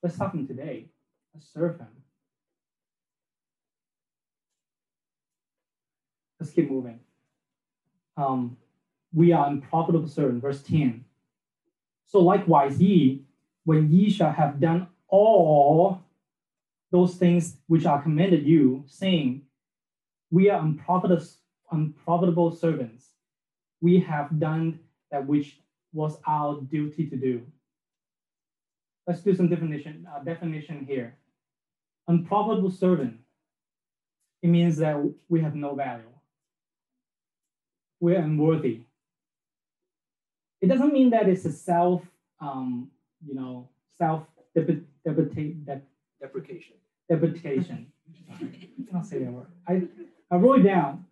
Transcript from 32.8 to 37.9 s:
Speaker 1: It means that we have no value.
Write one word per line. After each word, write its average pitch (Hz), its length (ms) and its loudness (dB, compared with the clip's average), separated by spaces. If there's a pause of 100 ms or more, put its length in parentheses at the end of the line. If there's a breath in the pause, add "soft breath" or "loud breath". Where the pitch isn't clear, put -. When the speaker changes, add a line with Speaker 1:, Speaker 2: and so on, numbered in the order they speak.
Speaker 1:
It 175 60 2
means 170 300 2
that 151 180 -2 (320)
we 165 120 0
have 147 140 -4
no 143 220 -8
value. 120 340 -10 (1900)